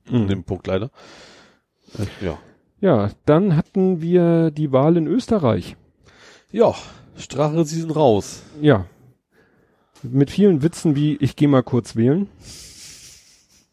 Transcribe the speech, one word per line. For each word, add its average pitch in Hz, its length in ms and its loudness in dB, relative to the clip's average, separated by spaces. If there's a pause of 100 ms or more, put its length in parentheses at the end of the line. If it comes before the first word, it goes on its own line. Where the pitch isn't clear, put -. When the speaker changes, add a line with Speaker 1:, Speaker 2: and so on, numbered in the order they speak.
(100)
Speaker 1:
Mhm. 120 60 0
Speaker 2:
in 110 120 0
dem 98 160 -4
Punkt 92 220 -10
leider. 95 240 -4 (1080)
Äh, - 300 -10
ja. 78 120 -8 (420)
Speaker 1:
Ja, 113 300 0 (140)
dann 165 320 2
hatten 185 460 -2
wir 170 480 2
die 147 220 -4
Wahl 147 240 4
in 160 100 0
Österreich. 151 720 -2 (720)
Speaker 2:
Ja, 190 240 2 (420)
Strache, 151 480 -2
sie 160 160 -6
sind 160 140 -6
raus. 123 480 0 (180)
Speaker 1:
Ja. 135 240 4 (1300)
Mit 135 200 2
vielen 180 320 2
Witzen 160 340 0
wie, 147 200 0
"Ich - 200 -2
geh 143 100 2
mal 135 160 4
kurz - 340 -4
wählen." 143 320 0 (1400)